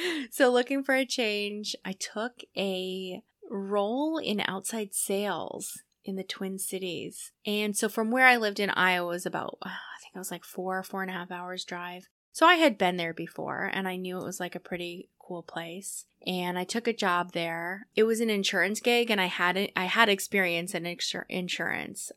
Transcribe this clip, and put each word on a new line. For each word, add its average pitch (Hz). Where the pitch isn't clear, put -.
So 254
looking 247
for 269
a 262
change, 208
I 190
took 226
a 185
role 214
in 202
outside 202
sales -
in 190
the 190
Twin 190
Cities. -
And 208
so 226
from 220
where 254
I 247
lived 208
in 202
Iowa 180
was 180
about, -
uh, 190
I -
think -
it 185
was, 185
like, 175
four, 190
four 190
and 185
a 185
half 180
hours 180
drive. 180
So 320
I 359
had 302
been 180
there 165
before, 165
and 190
I 185
knew 185
it 175
was, 185
like, 180
a 180
pretty 175
cool 175
place. 170
And 180
I 180
took 226
a 226
job 180
there. 170
It 220
was 226
an 226
insurance 196
gig, 240
and 208
I 185
had, 180
I 185
had 220
experience 180
in 170
insur-, 175
insurance, -